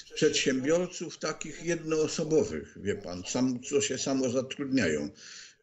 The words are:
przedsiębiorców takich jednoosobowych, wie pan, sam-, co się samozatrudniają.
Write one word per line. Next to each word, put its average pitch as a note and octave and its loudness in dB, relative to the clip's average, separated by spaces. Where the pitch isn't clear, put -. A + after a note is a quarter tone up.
przedsiębiorców D3+ 2
takich D#3 -8
jednoosobowych, D#3 0
wie F#2+ -2
pan, F2+ -8
sam-, B2 0
co C#3+ 2
się C3 -2
samozatrudniają. C3 0